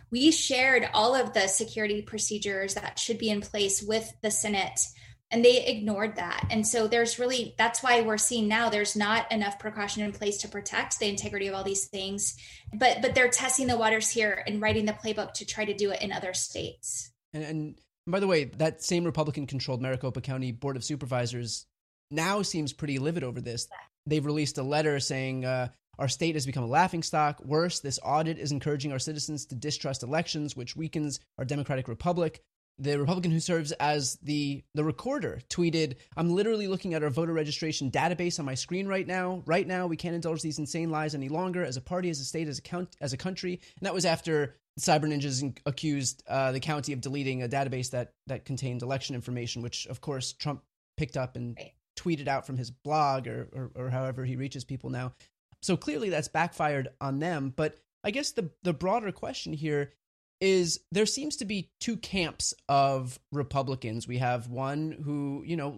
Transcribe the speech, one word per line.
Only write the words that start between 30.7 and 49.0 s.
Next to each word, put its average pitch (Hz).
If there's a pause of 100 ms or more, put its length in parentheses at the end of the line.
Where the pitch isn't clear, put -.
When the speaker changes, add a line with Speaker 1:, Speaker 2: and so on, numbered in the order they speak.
Speaker 2:
weakens 151 (180)
our 135
democratic 135
republic." 165 (380)
The 143
Republican 175
who 160
serves 165
as 147
the, 143 (120)
the 151
recorder 165 (100)
tweeted, 160 (200)
"I'm 170
literally 208
looking 185
at 156
our 147
voter 165
registration 151
database 165
on 156
my 135
screen 180
right 190
now. 180
Right 165
now, 180
we 165
can't 170
indulge 165
these 156
insane 165
lies 156
any 135
longer 175
as 131
a 127
party, 180
as 151
a 135
state, 165
as 139
a -
count-, 180
as 139
a 131
country." 180
And -
that 180
was 185
after 156 (240)
Cyber 156
Ninjas 143
in-, 139 (100)
accused, 143
uh, 131
the 135
county 147
of 131
deleting 135
a 120
database 131
that, 123 (160)
that 131
contained 123
election 131